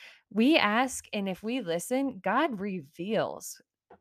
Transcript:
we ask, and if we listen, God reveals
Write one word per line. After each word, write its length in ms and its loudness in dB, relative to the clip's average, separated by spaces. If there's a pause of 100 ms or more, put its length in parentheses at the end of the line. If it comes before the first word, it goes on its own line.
(320)
we 260 6
ask, 540 2
and 160 -2
if 140 -6
we 200 -4
listen, 640 -2
God 360 0
reveals 1000 -4 (420)